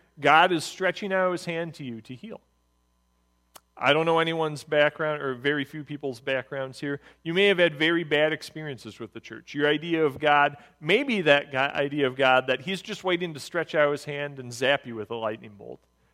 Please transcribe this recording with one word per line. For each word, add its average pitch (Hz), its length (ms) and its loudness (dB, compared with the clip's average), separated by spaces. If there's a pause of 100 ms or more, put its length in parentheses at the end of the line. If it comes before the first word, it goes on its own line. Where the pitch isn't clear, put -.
(200)
God 156 320 8
is 160 120 0
stretching 190 500 -4
out 185 180 0
his 170 140 -6
hand 170 300 -6
to 151 80 -14
you 117 180 -10
to 127 140 -16
heal. - 260 -18 (1400)
I 131 160 4
don't 160 140 2
know 165 100 4
anyone's 160 460 -2
background, 151 580 0
or 135 140 -4
very 143 280 -2
few 151 200 -12
people's 139 360 -8
backgrounds 135 600 -6
here. 143 220 -6 (200)
You 165 140 -6
may 196 120 4
have 190 120 4
had 170 160 4
very 165 280 2
bad 151 300 2
experiences 147 680 -12
with 113 140 -14
the 117 60 -16
church. - 340 -18
Your 143 140 0
idea 160 360 0
of 135 140 0
God, 147 400 4 (220)
maybe 214 420 0
that 147 300 4
guy, 135 240 0
idea 143 320 0
of 127 80 -4
God, 131 320 4
that 131 140 0
he's 185 200 -6
just - 220 -10
waiting 175 320 -2
to 135 40 -14
stretch 165 360 -6
out 147 160 4
his 143 140 -6
hand 143 340 -10
and 123 120 -14
zap 131 360 0
you 117 80 -10
with 107 160 -10
a 120 40 -4
lightning 110 400 -6
bolt. 117 260 -18 (320)